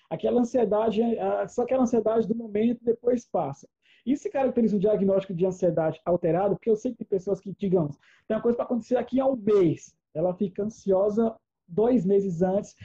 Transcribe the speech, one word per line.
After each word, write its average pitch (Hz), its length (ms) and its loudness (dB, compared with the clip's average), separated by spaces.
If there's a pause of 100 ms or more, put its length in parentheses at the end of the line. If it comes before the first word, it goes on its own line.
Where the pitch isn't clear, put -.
Aquela 220 320 -2
ansiedade, 220 640 0
é, 233 160 0
é, 196 280 -2
só - 180 -6
aquela 262 180 0
ansiedade 226 440 2
do 208 80 -2
momento, 226 480 -2
depois 240 440 -2
passa. 143 420 -6 (380)
Isso 277 160 0
se 403 80 -8
caracteriza 240 460 0
um 190 40 -2
diagnóstico 196 540 2
de 170 100 0
ansiedade 165 640 0
alterado, 175 480 0
porque 226 160 -2
eu 214 60 4
sei 247 160 -4
que - 60 -16
tem 220 80 -12
pessoas 190 320 -4
que, 196 140 -14
digamos, 170 460 0 (280)
tem 220 80 -4
uma 220 80 -4
coisa 240 140 0
pra - 80 -4
acontecer 247 320 -2
aqui 240 240 -2
a 262 60 0
um 269 100 2
mês. 196 580 2 (200)
Ela 180 200 -2
fica 196 280 -4
ansiosa 208 720 0 (320)
dois 214 380 2
meses 196 380 0
antes, 196 420 -2